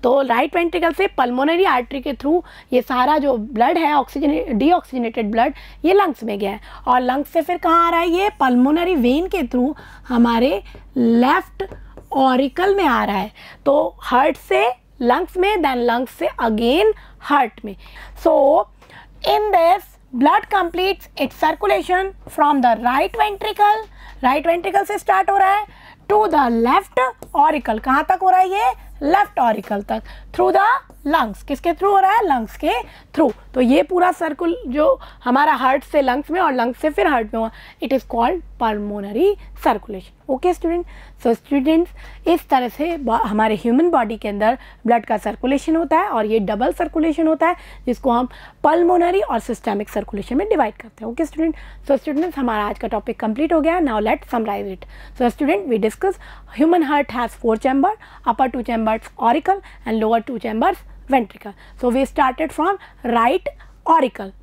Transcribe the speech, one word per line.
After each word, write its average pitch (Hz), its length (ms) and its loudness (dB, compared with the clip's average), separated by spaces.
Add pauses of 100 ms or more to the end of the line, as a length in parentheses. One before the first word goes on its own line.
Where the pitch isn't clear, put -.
तो 262 200 4
राइट 262 340 0
वेंट्रिकल 339 360 0
से 392 140 -2
पल्मोनरी 285 580 0
आर्टरी 262 360 -2
के 285 120 -6
through 311 300 -2 (300)
ये 247 100 2
सारा 262 360 2
जो 277 180 0
ब्लड 240 420 0
है, 311 140 2
ऑक्सीजन, 285 680 -2
डीऑक्सीजनेटेड 247 720 0
ब्लड, 233 240 0 (300)
ये 339 80 4
लंग्स 381 320 2
में 208 140 -6
गया 196 120 -4
है 208 100 -12 (280)
और 247 120 4
लंग्स 254 280 -2
से 330 140 -2
फिर 349 140 -2
कहाँ 339 300 2
आ 339 40 0
रहा 339 100 2
है? 349 80 0
ये 381 220 0 (100)
पल्मोनरी 285 540 2
वेन 277 320 0
के 370 160 -4
through 254 320 -2 (340)
हमारे 240 540 2 (340)
लेफ्ट 254 680 2 (480)
ऑरिकल 269 640 2
में 392 100 0
आ 233 200 0
रहा 208 120 -4
है। 190 160 -6 (340)
तो 190 340 0
हार्ट 277 360 0
से 415 480 -2 (180)
lungs 262 340 0
में, 392 200 0
then 277 200 0
lungs 240 320 -2
से - 200 -6 (140)
again 240 500 2 (280)
heart 269 440 -2
में। 196 120 -14 (500)
So 294 380 4 (640)
in 427 240 0
this 349 300 4 (340)
blood 320 380 2
completes 370 680 -4
its 269 120 -6 (100)
circulation 370 680 0 (200)
from 294 300 2
the 240 160 2
right 262 360 -2
ventricle, 415 720 0 (380)
right 277 220 0
ventricle 349 380 0
से 403 140 -6
start 392 320 0
हो 392 60 2
रहा 392 180 4
है, 415 120 -4 (460)
to 427 160 4
the 240 400 2
left 381 320 0 (360)
auricle। 285 440 0
कहाँ 277 280 0
तक 370 140 2
हो 381 80 4
रहा 370 100 4
है 381 80 4
ये? 392 240 0 (300)
left 381 360 0
auricle 214 440 -2
तक, 220 200 -6 (300)
through 370 260 2
the 403 100 4 (440)
lungs। 240 300 -2
किसके 294 280 -4
through 392 220 0
हो 392 60 4
रहा 381 140 4
है? 453 140 2
लंग्स 247 300 -2
के 302 140 -2 (440)
through। 285 180 2 (220)
तो 254 60 -2
ये 262 220 4
पूरा 359 300 0
सर्कुल 330 540 -4
जो 277 340 0 (240)
हमारा 277 280 2
हार्ट 262 320 0
से 294 180 0
लंग्स 262 280 -2
में 349 100 -2
और 320 120 0
लंग्स 247 260 -2
से 311 120 0
फिर 381 160 0
हार्ट 233 280 -2
में 226 60 -2
हुआ, 220 100 -4 (320)
it 269 100 -4
is 269 100 0
called 262 380 -2 (220)
pulmonary 208 720 -2 (240)
circulation। - 720 -6
ओके 311 260 0
स्टूडेंट, 349 320 -4 (380)
so 233 100 2
स्टूडेंट्स, 302 580 0 (340)
इस 339 220 0
तरह 247 200 0
से 330 280 -6
बॉ-, 233 240 -2
हमारे 214 340 0
ह्यूमन 254 360 2
बॉडी 233 260 -2
के 208 120 -8
अंदर 214 300 0 (280)
ब्लड 233 200 2
का 220 100 -2
सर्कुलेशन 262 600 -2
होता 320 220 0
है 392 100 0
और 226 180 -2
ये 220 120 0
डबल 214 340 -2
सर्कुलेशन 320 540 -2
होता 320 220 2
है, 349 80 -2 (300)
जिसको 247 240 -2
हम 247 180 0 (360)
पल्मोनरी 349 560 2
और 427 180 -4
सिस्टेमिक 208 500 -6
सर्कुलेशन 214 480 -6
में 392 120 -2
डिवाइड 277 260 0
करते - 300 -20
हैं। 226 80 -8
ओके 320 120 -2
स्टूडेंट, 311 300 -4 (340)
so 277 100 2
स्टूडेंट्स, 302 400 -4
हमारा 226 260 -2
आज 208 140 -6
का 226 100 -8
टॉपिक 214 320 -6
कंप्लीट 247 320 -2
हो 320 80 2
गया। 330 180 0
Now 269 180 -2
let's 214 340 -2
summarize 202 460 -6
it। - 80 -20 (360)
So 240 180 0
student, 330 300 0
we 226 140 0
discuss 285 300 -2 (480)
human 330 300 4
heart 294 260 -2
has 240 140 -4 (160)
four 220 100 2 (100)
chamber, 277 260 2 (360)
upper 254 240 0
two 247 100 -6
chambers 226 400 -2 (200)
auricle 320 380 2 (280)
and 220 160 0
lower 226 220 0
two 240 120 -8
chambers 233 380 -2 (320)
ventricle. 214 460 -2 (260)
So 254 80 0
we 262 160 2
started 262 480 -2
from 370 260 0 (260)
right 240 420 0 (400)
auricle. 262 460 0 (100)